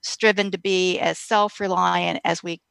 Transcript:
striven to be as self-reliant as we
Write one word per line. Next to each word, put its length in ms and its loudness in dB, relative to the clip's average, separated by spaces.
striven 480 0
to 80 -6
be 400 0
as 200 0
self-reliant 1040 0
as 180 0
we 180 -8